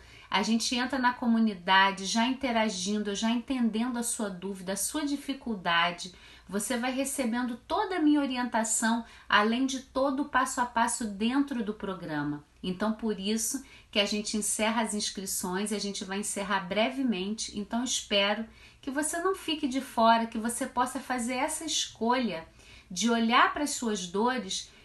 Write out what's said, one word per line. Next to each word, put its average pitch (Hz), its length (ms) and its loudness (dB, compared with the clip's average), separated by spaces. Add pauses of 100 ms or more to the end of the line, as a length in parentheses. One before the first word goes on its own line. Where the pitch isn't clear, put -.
(300)
A 190 140 2
gente 226 320 2
entra 254 240 0
na 247 120 4
comunidade, 196 960 4
já 226 220 2
interagindo, 208 880 0
já 226 160 0
entendendo 240 680 0
a 233 60 -2
sua 214 260 -4
dúvida, 190 440 -6
a 196 40 -4
sua 302 280 -2
dificuldade. 185 1080 -2 (340)
Você 214 300 -2
vai 247 140 -2
recebendo 247 680 -2 (100)
toda 370 300 0
a - 20 0
minha 294 200 6
orientação, 233 840 0 (240)
além 220 380 4
de 269 140 -2
todo 269 440 0
o 285 60 -8
passo 254 320 0
a 240 60 0
passo 233 380 0
dentro 233 580 0
do 208 100 -4
programa. 156 720 -4 (180)
Então, 185 320 -2
por 214 260 -4
isso 220 440 -2 (260)
que 214 100 0
a 202 60 4
gente 208 320 -2
encerra 220 460 0
as 208 100 -2
inscrições 196 800 -4
e 214 40 -2
a 202 40 -2
gente 196 260 -6
vai 196 140 -4
encerrar 196 400 -2
brevemente. 214 1000 -2
Então, 226 260 -2
espero 208 640 0 (360)
que 277 100 -6
você 302 260 -2
não 370 160 2
fique 311 340 -4
de 262 140 0
fora, 226 460 4
que 226 100 -6
você 226 300 -4
possa 254 320 -2
fazer 247 360 -4
essa 302 300 -2
escolha 226 840 0 (420)
de 196 200 0
olhar 233 420 6
para 302 120 -2
as 285 80 -2
suas 208 340 -2
dores 202 680 -2 (140)